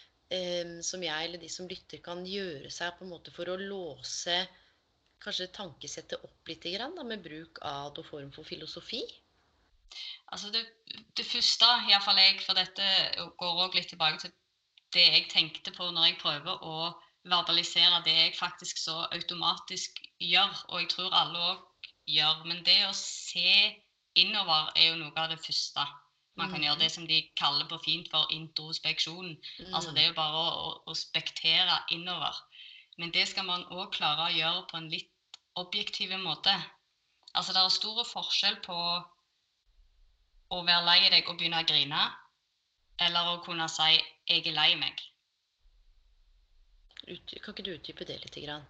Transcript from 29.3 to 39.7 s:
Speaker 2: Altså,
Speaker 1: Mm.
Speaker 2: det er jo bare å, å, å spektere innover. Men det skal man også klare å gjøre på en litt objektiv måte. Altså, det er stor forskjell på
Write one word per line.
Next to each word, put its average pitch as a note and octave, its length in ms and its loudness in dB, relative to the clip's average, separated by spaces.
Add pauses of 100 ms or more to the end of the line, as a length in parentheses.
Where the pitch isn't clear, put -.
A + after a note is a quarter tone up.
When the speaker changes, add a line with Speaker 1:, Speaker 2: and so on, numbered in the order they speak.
Speaker 2:
Altså, E3 160 -2
Speaker 1:
Mm. D3 40 -6
Speaker 2:
det D3+ 100 6
er E3 40 6
jo E3 60 -2
bare D#3 240 0
å, E3 80 0
å, D#3+ 240 -4 (160)
å D#3+ 100 -8
spektere E3 800 2 (140)
innover. E3+ 480 -4 (560)
Men E3+ 180 -8
det F#3 160 2
skal G3 160 -6
man F3+ 200 -4
også F#3 280 -10
klare D#3 320 0
å F3 100 0
gjøre E3+ 340 0
på - 80 -10
en D#3+ 120 -10
litt E3+ 240 -10 (400)
objektiv F#3+ 680 -2
måte. F#3 360 2 (800)
Altså, F3+ 180 0
det F#3 80 6
er F#3 80 6
stor G#3+ 360 0
forskjell G3+ 580 0
på F3 160 -6 (1700)